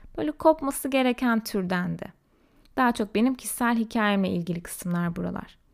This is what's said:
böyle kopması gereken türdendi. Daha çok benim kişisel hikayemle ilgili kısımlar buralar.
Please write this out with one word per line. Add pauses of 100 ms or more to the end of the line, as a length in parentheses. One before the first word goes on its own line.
(160)
böyle
kopması
gereken
türdendi. (560)
Daha
çok
benim
kişisel
hikayemle
ilgili
kısımlar
buralar. (160)